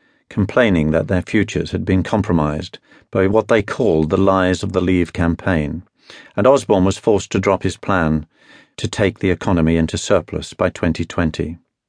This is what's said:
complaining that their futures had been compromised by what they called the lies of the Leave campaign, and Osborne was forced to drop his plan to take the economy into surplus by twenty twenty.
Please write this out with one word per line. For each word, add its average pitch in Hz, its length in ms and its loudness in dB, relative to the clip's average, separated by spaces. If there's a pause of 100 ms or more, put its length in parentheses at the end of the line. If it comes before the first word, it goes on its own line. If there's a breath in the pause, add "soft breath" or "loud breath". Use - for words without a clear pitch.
(280)
complaining 95 640 2
that 78 160 0
their 90 140 0
futures 95 500 -2
had 92 140 -4
been 92 180 2
compromised 82 760 -2 (320 soft breath)
by 95 160 2
what 104 200 2
they 113 140 4
called 82 480 0
the 95 80 0
lies 95 440 2
of 98 120 -6
the 92 80 0
Leave 90 320 0
campaign, 82 680 -2 (520 loud breath)
and 107 100 0
Osborne 110 380 4
was 98 140 0
forced 101 340 0
to 104 80 0
drop 95 240 0
his 92 140 -4
plan 78 480 0 (500 soft breath)
to - 140 -8
take 98 300 -2
the 95 100 0
economy 82 480 0
into 82 200 -2
surplus - 560 -2
by 92 160 -2
twenty 82 360 -4
twenty. 82 520 -4 (320)